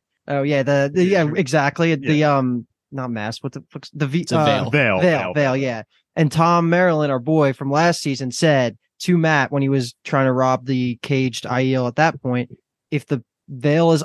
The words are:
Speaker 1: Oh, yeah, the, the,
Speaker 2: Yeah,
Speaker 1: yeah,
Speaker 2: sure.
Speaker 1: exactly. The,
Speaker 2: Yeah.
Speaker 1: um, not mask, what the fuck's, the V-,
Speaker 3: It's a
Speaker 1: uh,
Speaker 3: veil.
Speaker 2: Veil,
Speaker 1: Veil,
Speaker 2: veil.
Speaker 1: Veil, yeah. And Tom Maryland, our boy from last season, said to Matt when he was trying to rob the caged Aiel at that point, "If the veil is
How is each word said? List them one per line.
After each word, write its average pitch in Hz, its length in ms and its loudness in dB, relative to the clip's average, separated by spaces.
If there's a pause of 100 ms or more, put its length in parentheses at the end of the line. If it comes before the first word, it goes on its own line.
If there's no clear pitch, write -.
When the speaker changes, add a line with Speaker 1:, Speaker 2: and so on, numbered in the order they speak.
(260)
Speaker 1:
Oh, 139 160 -2
yeah, 143 200 0
the, 139 300 0
the, 175 120 2
Speaker 2:
Yeah, 190 180 2
Speaker 1:
yeah, - 60 0
Speaker 2:
sure. 156 80 -6
Speaker 1:
exactly. 156 580 0
The, 139 200 -2
Speaker 2:
Yeah. 147 240 2
Speaker 1:
um, 123 280 -2 (240)
not 131 200 -8
mask, 113 340 -8
what 135 80 -8
the 135 180 -14
fuck's, - 200 -16
the 151 160 -4
V-, 143 160 -2
Speaker 3:
It's - 100 -10
a 180 80 2
Speaker 1:
uh, 151 40 2
Speaker 3:
veil. 143 260 0
Speaker 2:
Veil, 113 300 2
Speaker 1:
Veil, 101 200 2
Speaker 2:
veil. 92 140 -6
Speaker 1:
Veil, 139 220 0
yeah. 127 260 -4 (340)
And 160 140 2
Tom 170 380 2
Maryland, 165 440 2
our 131 60 0
boy 143 340 2
from 135 180 -8
last 160 320 2
season, 131 300 -6
said 131 440 2 (240)
to 180 160 0
Matt 156 340 2
when 143 120 0
he 135 60 0
was 131 260 -2 (100)
trying 135 220 0
to 131 60 2
rob 127 340 0
the 127 360 -2
caged 131 420 -2
Aiel 127 440 -2
at 120 80 -8
that 151 240 0
point, 123 300 -4 (400)
"If 147 160 -4
the 131 180 -4 (240)
veil 147 440 2
is 156 120 2